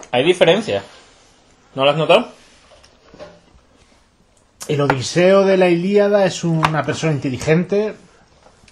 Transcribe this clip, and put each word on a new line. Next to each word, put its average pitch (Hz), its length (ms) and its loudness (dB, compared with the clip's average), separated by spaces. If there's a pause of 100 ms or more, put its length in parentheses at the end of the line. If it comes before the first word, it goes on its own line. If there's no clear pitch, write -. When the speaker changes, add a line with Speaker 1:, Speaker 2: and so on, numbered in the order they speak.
(100)
Speaker 1:
hay 123 140 0
diferencia. 175 580 0 (920)
¿No 135 100 -2
lo 143 60 6
has 143 60 -2
notado? 165 320 2 (2500)
Speaker 2:
El 147 140 -2
Odiseo 165 640 2
de 190 120 2
la 185 120 2
Ilíada 202 580 2
es - 180 -6
una 156 400 -2
persona 156 280 -4
inteligente. 165 840 -2 (760)